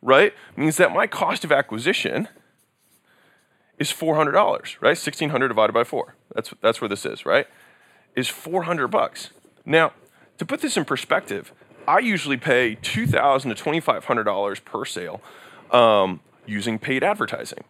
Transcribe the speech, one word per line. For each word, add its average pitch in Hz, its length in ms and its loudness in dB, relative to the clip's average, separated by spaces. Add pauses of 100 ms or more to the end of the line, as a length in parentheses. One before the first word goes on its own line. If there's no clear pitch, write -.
right, 135 320 4 (240)
means 156 220 0
that 180 140 4
my 214 140 0
cost 165 380 -4
of 151 80 0
acquisition 139 760 -2 (1500)
is 151 120 -4
four 160 260 -2
hundred 151 160 2
dollars, - 480 0
right? 160 160 4
Sixteen 151 340 -4
hundred 135 180 0
divided 110 240 2
by 117 120 2
four. - 320 -8 (180)
That's, - 180 -8 (100)
that's 113 180 2
where 113 80 -4
this 101 160 -6
is, - 220 -8
right? 113 200 2 (680)
Is 127 140 -2
four 175 340 -6
hundred 165 260 -2
bucks. - 420 -4 (340)
Now, 160 280 4 (460)
to 165 80 -6
put - 160 -6
this 277 160 -2
in 170 80 -2
perspective, - 680 -4 (340)
I 170 120 4
usually 185 400 0
pay 123 380 2
two - 300 -4
thousand 135 440 2
to 107 60 -4
twenty-five 151 500 -2
hundred 113 180 0
dollars 101 340 -2
per - 280 -10
sale, 90 340 -10 (500)
um, 104 500 6 (260)
using 110 320 -4
paid 131 260 -2
advertising. 185 640 -4